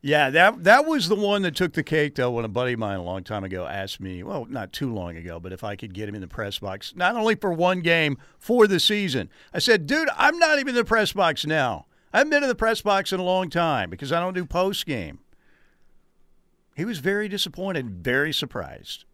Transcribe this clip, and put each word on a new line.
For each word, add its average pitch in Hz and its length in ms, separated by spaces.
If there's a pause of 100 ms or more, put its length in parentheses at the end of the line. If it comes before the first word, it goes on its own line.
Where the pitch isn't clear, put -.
yeah, 143 280
that, 170 340
that 240 220
was 285 240
the 208 60
one 202 260
that 175 160
took 180 160
the - 100
cake, 151 320
though, 123 160
when 117 140
a - 20
buddy 123 240
of 117 80
mine 101 200
a 87 40
long 92 220
time 104 180
ago 92 240
asked 98 320
me, 92 240
well, 139 220
not 104 260
too 131 220
long 87 240
ago, 85 240
but 92 100
if 92 140
I 104 100
could 98 180
get 104 140
him 101 80
in 101 60
the 90 80
press 101 300
box, 98 360
not 180 220
only 220 180
for 202 160
one 180 300
game, 160 360 (220)
for 233 260
the 196 140
season. 175 500 (240)
I 180 60
said, 196 280
"Dude, 302 280
I'm 320 240
not 311 180
even 269 120
in 247 60
the 233 100
press 220 260
box 165 340
now. 139 420 (260)
I 196 60
haven't 302 120
been 285 120
in 269 60
the 240 60
press 220 260
box 196 300
in 190 80
a 185 40
long 185 260
time 143 400
because 131 240
I 170 80
don't 185 140
do 180 100
post 190 400
game." 95 340 (1600)
He 151 80
was 208 160
very 202 300
disappointed, 160 720
very 135 300
surprised. - 800